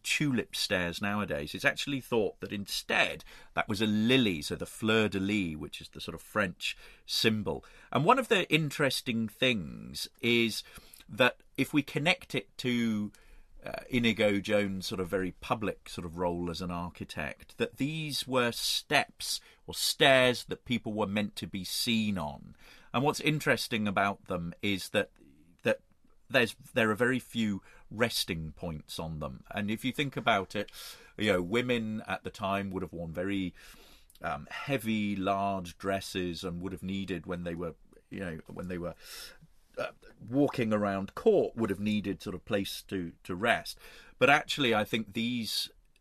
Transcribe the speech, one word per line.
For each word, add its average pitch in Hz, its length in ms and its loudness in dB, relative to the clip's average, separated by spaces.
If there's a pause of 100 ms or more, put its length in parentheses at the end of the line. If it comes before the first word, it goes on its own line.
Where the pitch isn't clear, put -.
tulip 131 500 0
stairs 90 480 -2
nowadays, 92 520 -2
it's 95 120 -2
actually 139 340 0
thought 107 400 0
that 104 120 -10
instead 101 720 -2 (300)
that - 140 0
was 104 140 -2
a 110 40 4
lily, 107 540 4
so 85 140 -6
the 85 100 -6
fleur 110 440 2
de 98 100 -2
lis, 95 380 0
which 76 240 -10
is - 80 -14
the - 120 -16
sort 82 140 -10
of 80 80 -14
French - 540 -4 (280)
symbol. 104 600 0 (280)
And 139 140 4
one 254 120 8
of 247 100 0
the 190 220 2
interesting 135 800 2
things 71 800 -2 (140)
is 117 400 4 (460)
that - 300 2 (200)
if 135 160 0
we 147 80 4
connect - 520 -2
it - 240 -6
to, 113 520 0 (560)
uh, - 60 -10 (180)
Inigo 107 480 4
Jones' 98 480 0
sort 92 140 -4
of 90 80 -2
very 92 320 -2
public 107 480 -2
sort 87 180 -8
of 82 100 -10
role 87 320 0
as 85 120 -6
an 90 100 -4
architect, 87 880 -8
that - 200 -4
these 151 480 -4
were 123 260 2
steps - 880 -2 (260)
or 85 80 -8
stairs 127 680 6
that - 200 -10
people 117 280 -2
were 104 160 0
meant 104 280 0
to 98 120 -8
be 92 160 -8
seen 110 520 0
on. 76 380 -6 (380)
And 123 120 2
what's 147 160 2
interesting 123 680 0
about 101 400 0
them 85 260 -4 (100)
is 101 260 0
that, - 220 0 (520)
that 110 160 2 (500)
there's, 120 280 2 (180)
there 113 160 4
are 104 60 2
very 123 240 2
few 104 420 0 (260)
resting 92 680 -2
points 82 420 -10
on 80 220 -6
them. 67 320 -8
And 101 180 -2
if 113 140 -4
you 127 80 -2
think 143 240 -4
about 110 400 0
it, 104 160 -4 (440)
you 104 160 2
know, 90 100 2
women 110 680 0
at 95 160 -6
the - 60 -10
time 98 400 -2
would 90 120 -4
have 85 100 -8
worn 82 200 -8
very, 92 420 -2 (680)
um, 76 280 -6
heavy, 107 640 -2
large 98 640 -2
dresses 95 640 -4
and 87 200 -6
would 92 100 -6
have 90 100 -10
needed, 92 440 -4
when 87 180 -6
they 85 100 -4
were, 85 200 -6 (360)
you 98 100 -8
know, 85 180 -6 (100)
when 85 180 -10
they 90 120 -6
were, 85 160 -6 (840)
uh, - 80 -2 (420)
walking 123 440 2
around 98 420 0
court, 170 420 4
would 113 140 0
have 95 80 -4
needed 101 420 0
sort 95 140 -8
of 87 100 -12
place - 440 -2
to, 90 240 -4 (100)
to 92 140 -6
rest. 95 420 0 (400)
But 127 120 6
actually, 143 440 4
I 107 80 4
think 107 300 -2
these 117 580 -2 (300)